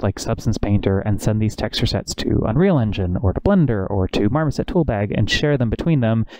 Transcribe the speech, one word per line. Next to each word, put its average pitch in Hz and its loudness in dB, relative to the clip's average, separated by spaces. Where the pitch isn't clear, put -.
like, 101 -2
Substance 113 -2
Painter 101 0
and 101 -2
send 107 0
these 107 0
texture - -2
sets - -4
to - 0
Unreal 156 2
Engine 98 0
or 95 0
to - -4
Blender 127 2
or 95 0
to 101 0
Marmoset 147 0
Toolbag 113 0
and 104 2
share 147 2
them 120 0
between 147 0
them 113 2